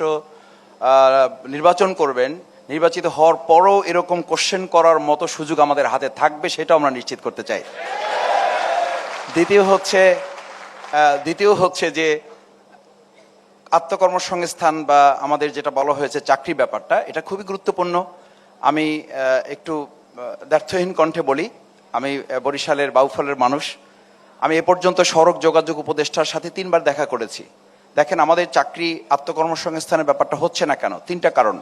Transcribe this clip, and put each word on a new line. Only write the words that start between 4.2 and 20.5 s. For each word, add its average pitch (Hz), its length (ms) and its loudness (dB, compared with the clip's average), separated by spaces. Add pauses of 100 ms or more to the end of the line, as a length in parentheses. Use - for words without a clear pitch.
কোশ্চেন 185 460 -4
করার 165 320 4
মতো 151 280 -2
সুযোগ 156 320 -4
আমাদের 143 280 2
হাতে 131 220 -2
থাকবে, 151 400 -2
সেটাও 160 280 0
আমরা 147 140 2
নিশ্চিত 123 320 -10
করতে 113 200 -8
চাই। 104 180 -4 (1700)
দ্বিতীয় 175 300 4
হচ্ছে, 190 380 2 (120)
আহ, - 1120 -2
দ্বিতীয় 202 300 2
হচ্ছে 180 380 0
যে 160 160 0 (1600)
আত্মকর্মসংস্থান 175 1120 0
বা 143 380 6
আমাদের 147 320 -2
যেটা 143 180 -6
বলা 135 220 -2
হয়েছে 143 260 -4
চাকরি 139 340 -2
ব্যাপারটা, 127 480 -2
এটা 147 200 -8
খুবই 196 220 -10
গুরুত্বপূর্ণ। 185 600 -4 (560)
আমি, 151 240 0 (160)
আহ, 131 500 -2
একটু, 160 300 -10
আহ, - 640 -16
দ্ব্যর্থহীন 175 480 -2